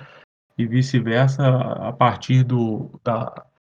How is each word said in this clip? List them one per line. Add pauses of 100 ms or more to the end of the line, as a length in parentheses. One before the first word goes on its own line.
(560)
e
vice-versa
a
partir
do, (120)
da, (340)